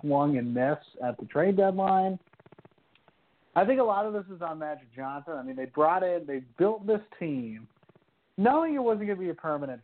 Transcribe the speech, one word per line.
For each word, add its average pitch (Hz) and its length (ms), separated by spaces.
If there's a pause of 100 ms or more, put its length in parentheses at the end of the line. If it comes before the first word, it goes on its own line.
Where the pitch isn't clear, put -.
swung 143 360
and 120 140
missed 131 300 (240)
at 120 140
the - 80
trade 185 300
deadline. 190 600 (1400)
I 185 100
think 262 140
a 254 40
lot 208 220
of 214 80
this 208 100 (100)
is 170 80
on 160 180
Magic 147 360
Johnson. 139 380
I 135 100
mean, 131 120
they 131 100
brought 156 360
in, 175 240
they 135 180 (140)
built 202 300
this 214 140 (180)
team 120 480 (680)
knowing 294 360
it 285 60
wasn't 220 280
gonna 196 120
be 185 100
a 160 40
permanent 143 500